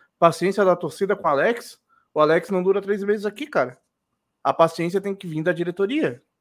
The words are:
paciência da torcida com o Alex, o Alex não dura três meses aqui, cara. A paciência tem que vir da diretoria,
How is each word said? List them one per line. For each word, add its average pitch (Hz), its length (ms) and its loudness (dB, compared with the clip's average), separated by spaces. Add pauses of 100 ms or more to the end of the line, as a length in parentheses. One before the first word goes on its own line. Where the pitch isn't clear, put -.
(180)
paciência 180 460 4
da 180 100 6
torcida 180 400 -2
com 190 100 -4
o 165 60 2
Alex, 165 480 0 (340)
o 151 80 2
Alex 160 300 4
não 185 120 0
dura 190 180 2
três 196 240 -4
meses 208 220 -2
aqui, 214 200 -8
cara. 135 320 -2 (640)
A 135 100 2
paciência 170 480 0
tem 196 140 -6
que 190 120 -14
vir 156 160 -6
da 175 100 0
diretoria, 175 680 -4 (180)